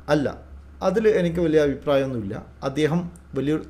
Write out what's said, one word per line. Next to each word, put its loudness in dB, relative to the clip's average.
അല്ല, 0
അതിൽ 2
എനിക്ക് 2
വലിയ 4
അഭിപ്രായമൊന്നുമില്ല. 0
അദ്ദേഹം 0
വലിയൊരു -2